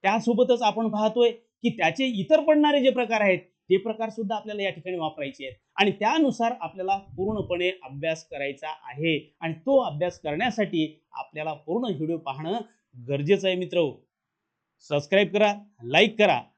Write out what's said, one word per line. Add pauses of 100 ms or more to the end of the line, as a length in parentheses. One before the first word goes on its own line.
त्यासोबतच
आपण
पाहतोय
की
त्याचे
इतर
पडणारे
जे
प्रकार
आहेत,
ते
प्रकार
सुद्धा
आपल्याला
या
ठिकाणी
वापरायचे
आहेत (200)
आणि
त्यानुसार
आपल्याला
पूर्णपणे (140)
अभ्यास
करायचा
आहे.
आणि
तो
अभ्यास
करण्यासाठी (100)
आपल्याला
पूर्ण
व्हिडिओ
पाहणं (480)
गरजेचं
आहे.
मित्र, (880)
सबस्क्राईब
करा, (300)
लाईक
करा (160)